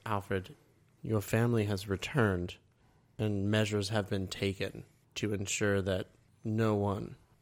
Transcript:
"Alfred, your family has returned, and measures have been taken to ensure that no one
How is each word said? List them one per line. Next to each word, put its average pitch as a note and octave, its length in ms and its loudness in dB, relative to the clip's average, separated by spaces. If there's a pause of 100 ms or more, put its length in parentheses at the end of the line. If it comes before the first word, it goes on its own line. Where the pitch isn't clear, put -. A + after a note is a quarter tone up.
"Alfred, G2 500 -4 (480)
your A2 200 0
family A#2 420 2
has G2+ 240 -4
returned, F#2+ 680 0 (600)
and G#2 320 0
measures G#2 380 2
have G#2 220 0
been F#2+ 160 -2
taken G2 580 -4 (300)
to G#2+ 180 -2
ensure G2+ 480 2
that F#2+ 280 0 (360)
no A2 300 2
one G2+ 420 -2 (240)